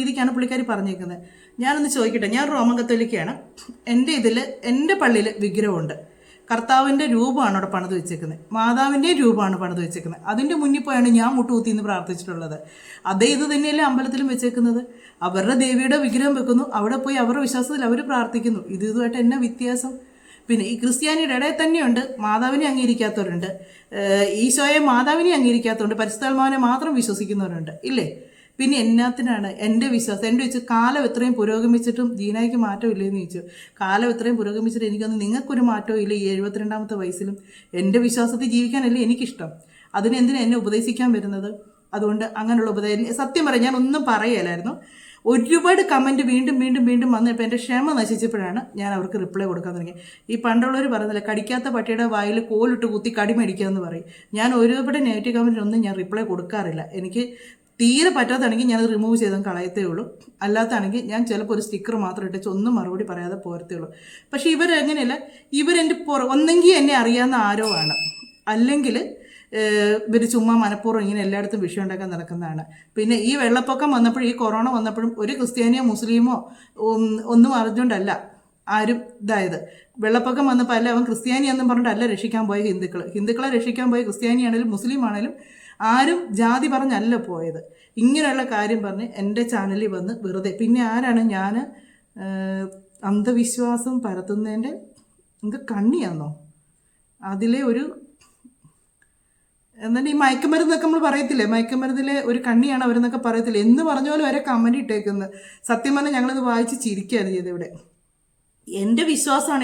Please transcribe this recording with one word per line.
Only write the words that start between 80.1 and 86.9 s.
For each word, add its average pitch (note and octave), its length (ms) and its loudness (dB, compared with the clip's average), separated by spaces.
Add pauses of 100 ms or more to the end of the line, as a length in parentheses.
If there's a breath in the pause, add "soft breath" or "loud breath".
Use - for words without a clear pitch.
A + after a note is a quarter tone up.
വന്നപ്പോൾ B3 280 2
അല്ല A#3 160 0
അവൻ A#3+ 160 2
ക്രിസ്ത്യാനിയാണെന്നും B3+ 600 0
പറഞ്ഞിട്ടല്ല A#3 440 0
രക്ഷിക്കാൻ A3 360 -2
പോയ G3+ 80 -2 (120)
ഹിന്ദുക്കൾ. F3+ 320 -4 (120)
ഹിന്ദുക്കളെ A#3 420 -2
രക്ഷിക്കാൻ A#3+ 360 -2
പോയ A#3+ 160 2
ക്രിസ്ത്യാനിയാണേലും A#3 640 0
മുസ്ലിം B3 340 -2
ആണേലും G#3 240 -6 (640 loud breath)
ആരും D#4 260 2 (180)
ജാതി A#3+ 340 2
പറഞ്ഞല്ല A#3+ 440 0 (120)